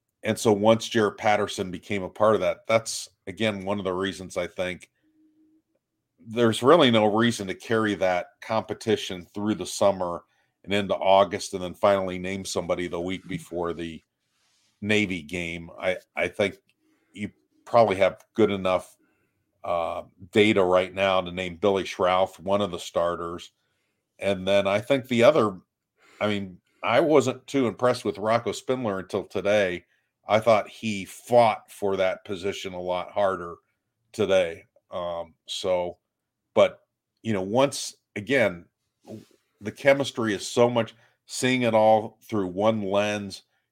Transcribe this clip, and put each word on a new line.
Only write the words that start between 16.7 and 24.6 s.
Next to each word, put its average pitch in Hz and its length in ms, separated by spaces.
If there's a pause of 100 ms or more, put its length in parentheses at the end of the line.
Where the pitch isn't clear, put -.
you 104 180 (340)
probably 110 320
have 92 280 (100)
good 107 160
enough, 92 460 (640)
uh, 85 400 (300)
data 104 300
right 92 300
now 95 280
to 87 100
name 90 260
Billy 95 280
Schrauth, 92 560
one 98 200
of 98 120
the 85 60
starters. 85 760 (680)
And 95 280
then 98 200